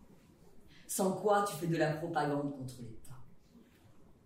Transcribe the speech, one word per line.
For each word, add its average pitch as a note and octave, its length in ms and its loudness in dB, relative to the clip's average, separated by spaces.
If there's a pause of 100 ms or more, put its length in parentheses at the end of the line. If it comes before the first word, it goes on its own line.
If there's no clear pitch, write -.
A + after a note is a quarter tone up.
(880)
Sans F#3+ 260 2
quoi G#3 320 4
tu F#3 100 -2
fais E3+ 120 -4
de D#3+ 100 2
la D3+ 160 4
propagande D3 580 0
contre B2+ 300 -10
l'État. - 420 -12 (1040)